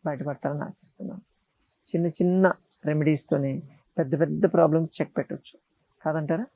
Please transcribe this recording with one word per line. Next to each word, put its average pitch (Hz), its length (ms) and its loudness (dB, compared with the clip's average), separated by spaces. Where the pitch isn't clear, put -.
బయటపడతారని 143 600 -6
ఆశిస్తున్నాను. - 540 -16
చిన్న 170 160 0
చిన్న 180 340 4
రెమెడీస్తోనే 147 640 0
పెద్ద 143 140 -2
పెద్ద 156 220 0
ప్రాబ్లమ్స్ 160 420 4
చెక్ 151 200 -6
పెట్టొచ్చు - 360 -10
కాదంటారా? 160 400 -2